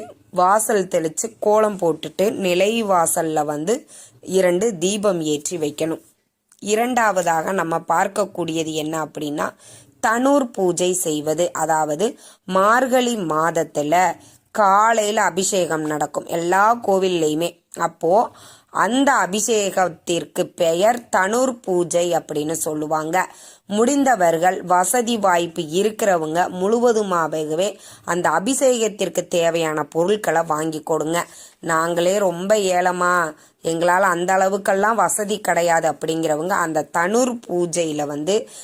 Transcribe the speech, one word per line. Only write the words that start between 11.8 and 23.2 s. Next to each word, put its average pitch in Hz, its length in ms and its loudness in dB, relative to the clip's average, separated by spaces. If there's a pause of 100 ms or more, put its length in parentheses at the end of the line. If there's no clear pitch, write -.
மார்கழி 240 680 2
மாதத்துல 160 800 0 (560)
காலையில 214 680 4
அபிஷேகம் 175 640 0
நடக்கும் 151 400 -4
எல்லா 175 400 2 (100)
கோவில்லையுமே. 180 760 0 (280)
அப்போ 170 520 0 (380)
அந்த 247 440 2
அபிஷேகத்திற்கு 185 1300 -2 (120)
பெயர் 185 540 0
தனூர் 233 520 0
பூஜை 175 520 0
அப்படின்னு 151 380 -4
சொல்லுவாங்க. 156 640 -4 (520)